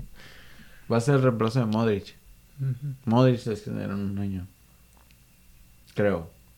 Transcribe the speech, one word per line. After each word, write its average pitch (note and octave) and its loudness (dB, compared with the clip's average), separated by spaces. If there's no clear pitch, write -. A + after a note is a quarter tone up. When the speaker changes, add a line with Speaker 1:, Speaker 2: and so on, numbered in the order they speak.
Speaker 1:
Va A2+ 4
a - 4
ser C#3 2
el C3 4
reemplazo A2+ 2
de A#2 0
Modric. G#2+ 0
Speaker 2:
Ujú. C3+ -6
Speaker 1:
Modric A#2+ 4
le A2+ -4
extendieron G2+ -6
un G2 -6
año. G2 -6
Creo. F#2 0